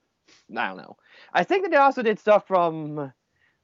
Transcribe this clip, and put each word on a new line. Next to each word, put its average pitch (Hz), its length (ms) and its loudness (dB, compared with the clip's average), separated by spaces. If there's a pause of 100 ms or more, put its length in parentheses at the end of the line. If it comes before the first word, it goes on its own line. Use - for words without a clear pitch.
(560)
I 113 120 -4
don't 92 80 -12
know. - 200 -20 (360)
I 175 120 0
think 370 180 0
that 381 80 -4
they 320 60 2
also 269 260 4
did 220 160 -2
stuff 208 300 2
from 156 640 -4 (520)